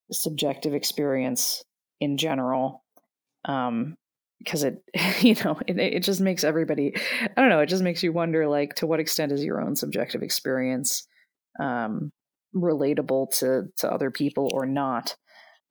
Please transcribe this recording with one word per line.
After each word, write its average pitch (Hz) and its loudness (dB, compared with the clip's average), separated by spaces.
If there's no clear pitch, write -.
subjective 147 -2
experience 135 0
in 143 0
general, 135 -2
um, 127 -2
'cause 156 -2
it, - -2
<laughs> 175 0
you 220 8
know, 156 0
it, 190 -2
it 185 0
just 190 0
makes 190 2
everybody, 151 0
I 226 -2
don't 262 6
know, 160 6
it 151 4
just 185 2
makes 175 0
you 170 2
wonder, 160 2
like, 143 0
to 170 -2
what 156 2
extent 156 0
is 143 0
your - -2
own - -2
subjective - -2
experience, 131 -2
um, 123 -2
relatable 147 2
to, 131 2
to - -2
other 135 -2
people 139 -2
or 135 -2
not. 135 -2